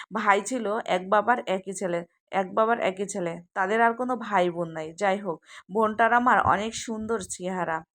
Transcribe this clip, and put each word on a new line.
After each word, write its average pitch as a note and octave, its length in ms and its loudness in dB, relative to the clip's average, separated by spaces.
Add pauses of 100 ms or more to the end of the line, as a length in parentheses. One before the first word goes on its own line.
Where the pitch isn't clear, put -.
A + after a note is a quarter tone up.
(140)
ভাই G#3 280 4
ছিল A3 440 -4
এক F3+ 240 -2
বাবার G#3+ 280 4 (100)
একই F#3+ 260 -4
ছেলে, F3 320 -4 (260)
এক F#3+ 240 -2
বাবার A3 240 2
একই F#3+ 260 -2
ছেলে, F3 360 -6 (120)
তাদের G3+ 280 0
আর A#3 120 4
কোনো B3 220 -4
ভাই G3+ 340 2
বোন E3 200 -4
নাই। D#3+ 240 -10
যাই F#3+ 240 0
হোক, G3 240 -8 (300)
বোনটার A3 420 2
আমার A#3+ 280 4
অনেক G3+ 340 0
সুন্দর A3 440 -6
চেহারা F3+ 640 -6 (120)